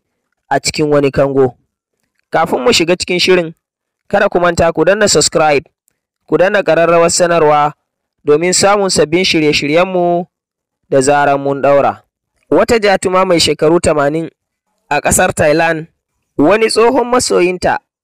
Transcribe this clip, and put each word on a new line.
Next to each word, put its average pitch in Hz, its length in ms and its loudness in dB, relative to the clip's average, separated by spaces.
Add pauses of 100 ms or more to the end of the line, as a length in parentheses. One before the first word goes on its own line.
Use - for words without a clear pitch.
(500)
a 139 100 -2
cikin - 340 -4
wani 143 180 2
kango. 135 460 0 (720)
Kafin 165 320 -2
mu 247 120 2
shiga 170 220 -2
cikin 180 240 -6
shirin, 175 340 0 (540)
kada 202 220 -2
ku 185 100 -2
manta 170 320 0
ku 156 140 -2
danna 202 240 2
subscribe, 151 560 0 (640)
ku 156 80 2
danna 196 240 2
ƙararrawar 170 480 2
sanarwa 151 640 2 (500)
domin 160 300 0
samun 196 360 0
sabbin 165 360 -2
shirye-shiryenmu 175 1000 -2 (640)
da 139 120 2
zarar 139 380 0
mun 139 220 -6
ɗaura. 131 400 0 (480)
Wata 220 300 0
jatuma 190 460 0
mai 175 140 0
shekaru 156 420 0
tamanin 156 480 -2 (640)
a 143 100 0
ƙasar 185 320 0
Thailand, 160 540 0 (500)
wani 202 300 2
tsohon 233 400 0
masoyinta 180 720 -2 (240)